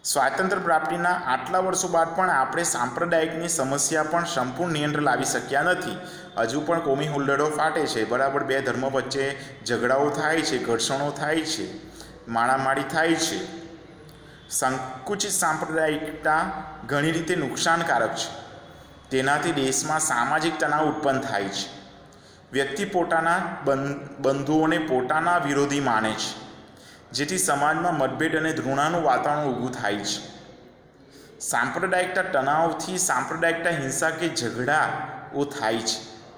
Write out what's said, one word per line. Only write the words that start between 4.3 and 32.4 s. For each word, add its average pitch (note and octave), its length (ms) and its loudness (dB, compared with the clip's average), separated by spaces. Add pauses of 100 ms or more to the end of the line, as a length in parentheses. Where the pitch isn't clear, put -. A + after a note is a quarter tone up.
નિયંત્રણ D3 300 0
લાવી C3 220 2
શક્યા C3+ 380 0
નથી. E3+ 340 0 (420)
હજુ A#2 220 0
પણ E3 200 0
કોમી D3 260 2
હુલ્લડો C#3+ 440 2
ફાટે D#3 360 2
છે, A2+ 180 0
બરાબર? C3+ 400 0
બે C3+ 160 2
ધર્મ B2+ 280 -2
વચ્ચે C3+ 480 -2 (300)
ઝઘડાઓ B2 440 2
થાય D#3 320 0
છે, D3+ 160 0
ઘર્ષણો C3+ 520 0
થાય D3+ 300 0
છે, - 380 -6 (500)
માણામારી C3+ 540 2
થાય D#3+ 320 2
છે. F#2+ 440 -4 (920)
સંકુચિત C3 800 -2
સાંપ્રદાયિકતા D#3+ 1200 0 (340)
ઘણી C#3+ 240 2
રીતે E3 260 0
નુકસાનકારક C#3+ 800 0
છે. - 140 -6 (840)
તેનાથી C#3+ 420 2
દેશમાં D3 480 0
સામાજિક D3+ 580 0
તણાવ D3+ 280 2
ઉત્પન્ન C#3 340 0
થાય G2+ 240 -2
છે. - 340 -8 (720)
વ્યક્તિ F#3+ 320 0
પોતાના E3+ 540 2 (260)
બં-, C#3 400 0 (140)
બંધુઓને D3 600 2
પોતાના D#3 600 2
વિરોધી C#3+ 420 2
માને A2 320 2
છે, - 360 -6 (640)
જેથી D3+ 260 -2
સમાજમાં D#3+ 600 2
મતભેદ C3+ 380 2
અને D#3+ 160 2
ઘૃણાનું D#3 500 0
વાતાવરણ D3 440 2
ઊભું B2 260 -2
થાય G#2 240 -2
છે. - 240 -4 (1200)
સાંપ્રદાયિકતા F3+ 840 0
તણાવથી D#3+ 760 0